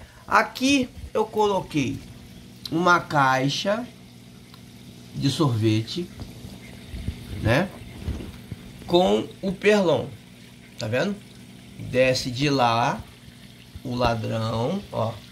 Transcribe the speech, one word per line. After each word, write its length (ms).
Aqui 640
eu 120
coloquei 760
uma 300
caixa 840
de 160
sorvete, 800
né? 260
Com 400
o 100
perlon. 540
Tá 100
vendo? 260
Desce 540
de 180
lá 540
o 120
ladrão, 840
ó. 180